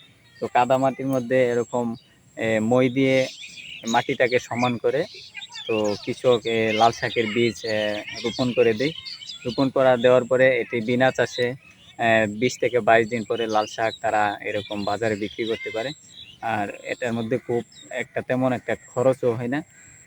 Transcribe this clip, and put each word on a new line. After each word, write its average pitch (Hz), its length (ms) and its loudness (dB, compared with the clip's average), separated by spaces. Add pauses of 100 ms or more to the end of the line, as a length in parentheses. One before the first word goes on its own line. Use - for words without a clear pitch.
(400)
তো 117 60 -4
কাদা 123 320 2
মাটির 135 280 0
মধ্যে 131 380 2
এরকম, 120 500 -2 (420)
এ, 113 240 0
মই 127 280 4
দিয়ে 131 380 2 (600)
মাটিটাকে 123 520 0
সমান 120 380 0
করে, 123 280 0 (640)
তো 107 380 0
কৃষক, 123 400 2
এ, 113 280 0
লাল 110 200 4
শাকের 117 340 -2
বীজ, 117 380 0
এ, 107 380 -2 (220)
রোপণ 120 280 -2
করে 117 220 4
দেয়। 135 180 -2 (520)
রোপণ 127 260 0
করা 131 260 4
দেওয়ার 123 280 6
পরে 127 360 4
এটি 117 200 -4
বিনা 123 300 2
চাষে, 123 440 -2 (440)
এ, 110 280 4
বিশ 107 340 -2
থেকে 123 200 2
বাইশ 113 280 4
দিন 113 160 -4
পরে 113 220 -2
লাল 107 200 0
শাক 113 340 -4
তারা 104 400 0
এরকম 104 440 -6
বাজারে 104 320 -2
বিক্রি 104 280 -6
করতে 107 260 -6
পারে। 113 200 -6 (500)
আর 107 280 -2
এটার - 440 -6
মধ্যে 117 260 -2
খুব 120 260 -4 (260)
একটা, 117 320 -6
তেমন 127 300 -2
একটা 113 240 -4 (100)
খরচও 127 460 0
হয় 120 160 -4
না। 143 140 -4 (440)